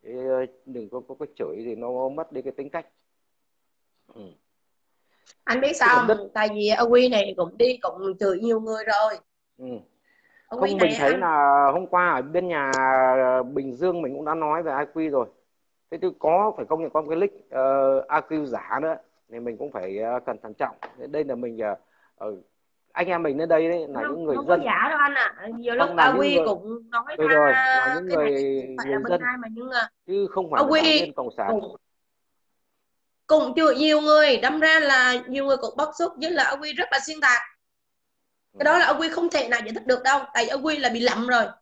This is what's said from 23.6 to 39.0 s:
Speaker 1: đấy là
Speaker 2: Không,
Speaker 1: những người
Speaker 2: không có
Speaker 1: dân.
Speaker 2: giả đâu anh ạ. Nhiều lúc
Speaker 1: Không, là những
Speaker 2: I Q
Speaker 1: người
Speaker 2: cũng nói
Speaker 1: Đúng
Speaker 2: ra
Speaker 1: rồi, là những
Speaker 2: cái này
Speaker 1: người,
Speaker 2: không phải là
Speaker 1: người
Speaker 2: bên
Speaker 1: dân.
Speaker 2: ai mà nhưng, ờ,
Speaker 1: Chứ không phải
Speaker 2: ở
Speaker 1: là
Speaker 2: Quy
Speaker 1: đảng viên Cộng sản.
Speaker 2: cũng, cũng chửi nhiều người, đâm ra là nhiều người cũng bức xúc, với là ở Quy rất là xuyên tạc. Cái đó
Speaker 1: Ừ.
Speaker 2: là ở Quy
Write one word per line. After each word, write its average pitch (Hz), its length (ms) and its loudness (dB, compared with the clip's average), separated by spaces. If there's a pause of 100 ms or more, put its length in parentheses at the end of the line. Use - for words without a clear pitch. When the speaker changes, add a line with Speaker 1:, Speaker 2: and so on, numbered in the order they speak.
Speaker 1:
đấy 170 180 -4
là 131 160 -8
Speaker 2:
Không, 143 120 -4
Speaker 1:
những 170 80 -10
người 151 120 -2
Speaker 2:
không 139 120 -6
có 175 100 4
Speaker 1:
dân. - 80 -4
Speaker 2:
giả 220 240 0
đâu 311 100 -2
anh 285 140 2
ạ. 214 340 -4 (100)
Nhiều 240 180 -4
lúc 214 120 2
Speaker 1:
Không, 175 100 -4
là 156 160 6
những 170 80 2
Speaker 2:
I 185 160 4
Q - 0 -
Speaker 1:
người 160 100 2
Speaker 2:
cũng 226 420 -6
nói 240 280 -4
Speaker 1:
Đúng 311 100 2
Speaker 2:
ra 262 80 4
Speaker 1:
rồi, 254 160 6
là 262 440 2
những 180 140 -6
Speaker 2:
cái 175 80 0
này 147 140 2
Speaker 1:
người, 139 360 0
Speaker 2:
không 131 100 -12
phải 139 100 -6
là 135 100 0
Speaker 1:
người 135 60 -4
Speaker 2:
bên 226 80 -2
Speaker 1:
dân. 175 100 0
Speaker 2:
ai 247 160 -4
mà 240 140 -12
nhưng, 240 180 -12
ờ, 240 180 -2 (180)
Speaker 1:
Chứ 196 260 -2
không 185 200 -4
phải 262 100 2
Speaker 2:
ở 294 40 4
Speaker 1:
là 277 60 0
Speaker 2:
Quy 311 100 4
Speaker 1:
đảng 311 240 2
viên 151 80 -12
Cộng - 180 -8
sản. 202 200 -4
Speaker 2:
cũng, 107 240 -4 (1500)
cũng 262 280 4
chửi 311 200 4
nhiều 302 260 4
người, 302 360 6
đâm 285 220 0
ra 320 220 6
là 254 460 2
nhiều 269 180 -4
người 269 120 2
cũng 240 200 -8
bức 302 200 -2
xúc, 349 240 -2
với 320 100 -2
là 294 120 0
ở 277 180 0
Quy 302 120 -10
rất 330 180 -4
là 539 140 0
xuyên 311 160 -10
tạc. 240 200 4 (1160)
Cái 269 60 0
đó 302 80 6
Speaker 1:
Ừ. 349 60 4
Speaker 2:
là 330 60 4
ở 294 140 0
Quy 320 100 -2